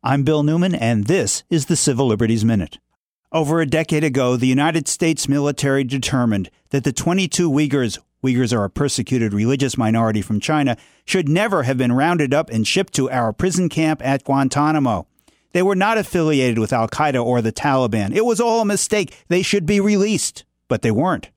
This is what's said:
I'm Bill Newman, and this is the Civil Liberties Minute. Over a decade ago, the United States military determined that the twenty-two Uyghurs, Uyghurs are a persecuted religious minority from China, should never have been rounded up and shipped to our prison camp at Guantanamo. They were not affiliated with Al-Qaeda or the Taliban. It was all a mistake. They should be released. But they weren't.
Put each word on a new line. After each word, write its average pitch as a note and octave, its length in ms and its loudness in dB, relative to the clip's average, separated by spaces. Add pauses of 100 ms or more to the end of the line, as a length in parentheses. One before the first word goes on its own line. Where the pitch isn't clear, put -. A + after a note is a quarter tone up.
I'm C#3 200 2
Bill D3+ 180 2
Newman, E3+ 320 2
and A2+ 320 0
this D#3 420 0
is D#3 200 0
the E3+ 80 0
Civil C3 320 0
Liberties A2 360 0
Minute. A2 360 0 (520)
Over D#3+ 300 0
a D#3 60 0
decade D#3 360 0
ago, C3 320 0
the B2+ 120 2
United C#3+ 400 0
States - 420 -2
military C#3+ 540 0
determined A#2+ 680 -2 (220)
that C3+ 120 0
the C#3+ 80 0
twenty-two F3 600 0
Uyghurs, C3+ 480 0 (240)
Uyghurs B2 340 0
are G#2 60 0
a G2 80 -2
persecuted B2 600 -2
religious B2 460 0
minority A2+ 460 0
from G#2 160 -2
China, C#3 360 -2 (300)
should E3+ 240 -2
never F#3 340 2
have B2+ 140 0
been B2 160 2
rounded C#3+ 400 2
up D#3 160 0
and A2 180 -2
shipped - 280 -2
to B2+ 160 0
our B2 200 0
prison F3+ 380 -2
camp D#3 340 -2
at C3+ 200 -2
Guantanamo. C#3 840 0 (460)
They F3 100 0
were G3 140 2
not G#3+ 240 2
affiliated D3 580 0
with A2 160 -2
Al-Qaeda B2+ 500 0
or A#2+ 200 0
the A2 100 0
Taliban. A#2 580 0
It G#3+ 140 0
was A3+ 160 0
all A#3 200 2
a G#3+ 40 0
mistake. G3+ 640 -2
They F3+ 160 0
should F#3 240 -2
be G3+ 120 2
released. G3+ 680 0 (220)
But A2+ 140 -2
they A#2 80 0
weren't. A#2 480 -2